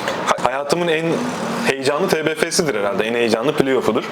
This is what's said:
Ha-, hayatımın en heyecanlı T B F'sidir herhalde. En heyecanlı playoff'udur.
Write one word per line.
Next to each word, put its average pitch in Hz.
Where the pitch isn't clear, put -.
Ha-, -
hayatımın 143
en 160
heyecanlı 139
T 156
B 156
F'sidir 160
herhalde. 101
En 117
heyecanlı 120
playoff'udur. 131